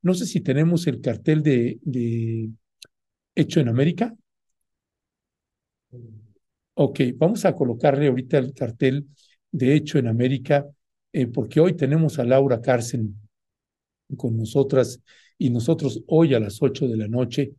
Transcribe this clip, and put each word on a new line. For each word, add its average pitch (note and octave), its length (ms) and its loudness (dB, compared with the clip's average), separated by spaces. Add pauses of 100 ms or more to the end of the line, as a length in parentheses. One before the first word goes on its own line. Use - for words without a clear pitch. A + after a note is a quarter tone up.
No F3+ 120 2
sé F3+ 120 -2
si F3+ 160 -2
tenemos E3 460 2
el A#2 140 -2
cartel D3+ 420 0
de, B2+ 380 2
de A#2 680 -4 (840)
Hecho D#3 240 0
en C3 100 2
América. F3 460 0 (2500)
Ok, - 280 0 (140)
vamos F#3+ 300 0
a F3 100 4
colocarle C#3 520 0
ahorita B2+ 300 0
el B2+ 160 -2
cartel C3+ 540 -2 (440)
de B2+ 240 2
Hecho D3+ 240 0
en A#2+ 80 0
América, C3 580 0 (480)
eh, B2+ 140 0
porque A#2+ 320 -2
hoy F3 140 4
tenemos D#3 440 0
a B2+ 60 -2
Laura B2+ 380 2
Carson A#2 540 -2 (1000)
con A2+ 200 -4
nosotras A#2+ 640 0 (360)
y C#3+ 120 0
nosotros A#2+ 580 -2
hoy D#3+ 260 4
a A#2 60 4
las G2+ 220 -4
ocho C3+ 260 0
de A2+ 100 -2
la G#2+ 100 -2
noche. B2 520 -4